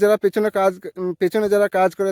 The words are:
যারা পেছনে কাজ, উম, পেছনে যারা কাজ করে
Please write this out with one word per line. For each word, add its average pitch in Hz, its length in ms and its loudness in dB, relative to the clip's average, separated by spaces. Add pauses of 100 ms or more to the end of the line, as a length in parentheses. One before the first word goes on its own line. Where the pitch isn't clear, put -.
যারা 208 220 4
পেছনে 214 240 0 (100)
কাজ, 190 140 2 (280)
উম, 180 100 -4 (100)
পেছনে 208 340 0
যারা 208 120 2 (120)
কাজ 185 200 2
করে 196 140 -2